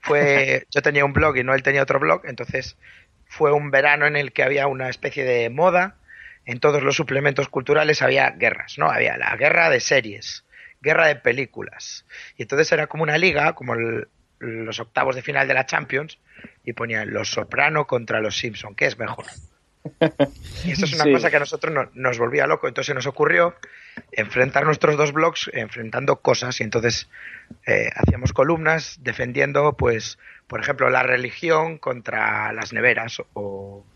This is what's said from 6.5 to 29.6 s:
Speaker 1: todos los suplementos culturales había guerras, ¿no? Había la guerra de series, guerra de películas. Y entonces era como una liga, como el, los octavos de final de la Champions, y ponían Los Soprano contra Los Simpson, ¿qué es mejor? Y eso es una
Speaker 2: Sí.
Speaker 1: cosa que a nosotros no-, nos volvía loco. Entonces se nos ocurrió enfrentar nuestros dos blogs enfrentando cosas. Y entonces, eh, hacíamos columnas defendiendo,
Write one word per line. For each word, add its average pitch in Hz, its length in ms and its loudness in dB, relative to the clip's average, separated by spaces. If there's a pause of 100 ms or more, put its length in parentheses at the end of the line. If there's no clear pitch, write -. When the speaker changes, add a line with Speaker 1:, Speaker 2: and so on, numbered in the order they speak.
Speaker 1:
todos 147 220 4
los 139 140 2
suplementos 139 520 0
culturales 147 540 2
había 131 280 4
guerras, - 480 -2
¿no? 151 120 2
Había - 260 0
la 60 200 -2
guerra 160 340 4
de 127 100 4
series, 113 640 -2 (360)
guerra 160 260 2
de 147 100 2
películas. - 880 -6 (320)
Y 131 60 -10
entonces 147 300 2
era 151 160 2
como 151 160 -6
una 151 140 0
liga, 165 360 2
como 123 200 -6
el, 113 320 -4 (320)
los 113 420 -10
octavos 131 360 0
de 127 60 -10
final 135 260 0
de 131 60 2
la 131 120 2
Champions, 147 520 -4 (460)
y 120 100 -8
ponían 110 380 -6
Los 104 180 -4
Soprano 143 560 0
contra 117 340 -2
Los 104 160 -2
Simpson, 107 380 -8
¿qué 147 120 0
es 131 120 -2
mejor? - 260 -8 (1400)
Y 175 80 -2
eso 160 120 -2
es 147 100 -2
una 156 100 2
Speaker 2:
Sí. 143 80 6
Speaker 1:
cosa 131 180 4
que - 60 2
a 147 40 4
nosotros 156 320 -6
no-, 131 220 -2
nos 123 240 -4
volvía 135 280 2
loco. 151 220 0
Entonces 131 200 -6
se 147 60 -2
nos 123 120 -6
ocurrió 170 480 2 (580)
enfrentar 127 540 0
nuestros 156 300 2
dos 147 160 2
blogs 160 400 -2
enfrentando 120 640 -4
cosas. - 440 0
Y 117 40 -2
entonces, 113 440 -2 (580)
eh, 110 280 2
hacíamos - 380 2
columnas 160 680 0
defendiendo, 139 760 0